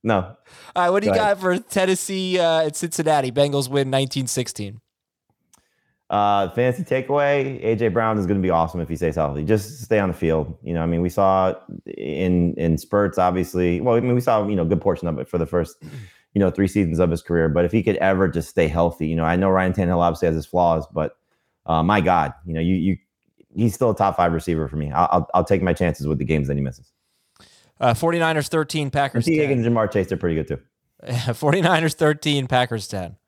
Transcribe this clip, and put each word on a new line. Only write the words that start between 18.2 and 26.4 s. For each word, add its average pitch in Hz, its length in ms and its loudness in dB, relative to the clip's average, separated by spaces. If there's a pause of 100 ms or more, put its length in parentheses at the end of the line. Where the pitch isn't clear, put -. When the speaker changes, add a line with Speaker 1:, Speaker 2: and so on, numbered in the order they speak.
Speaker 1:
just 80 180 -4
stay 82 220 0
healthy, 82 360 0
you 82 120 -2
know, 82 80 0
I 85 100 2
know 95 140 2
Ryan 92 240 2
Tannehill 90 260 0
obviously 85 280 2
has 82 80 0
his 76 100 -4
flaws, 85 480 0
but, 78 240 -4 (480)
uh, 80 180 0
my 101 160 4
God, 80 340 2 (120)
you 85 80 -8
know, 80 80 -4
you, 90 140 2
you, 92 220 0 (560)
he's 107 200 0
still 123 160 0
a 101 60 0
top 98 200 2
five 87 160 2
receiver 80 380 -2
for 78 80 -8
me. 73 140 -4
I'll, 78 200 2
I'll, 87 220 0
I'll 90 100 2
take 95 180 0
my 90 120 2
chances 85 340 -2
with 76 120 -2
the 71 60 -4
games 73 220 0